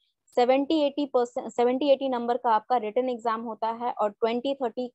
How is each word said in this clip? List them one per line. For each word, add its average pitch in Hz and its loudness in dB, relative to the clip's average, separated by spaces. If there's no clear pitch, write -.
seventy 269 2
eighty 285 0
percent, 240 -2
seventy 254 0
eighty 269 4
number 240 -2
का 247 0
आपका 214 2
written 233 -2
exam 226 -4
होता 220 -6
है 240 -6
और 214 -2
twenty 233 -2
thirty 247 -6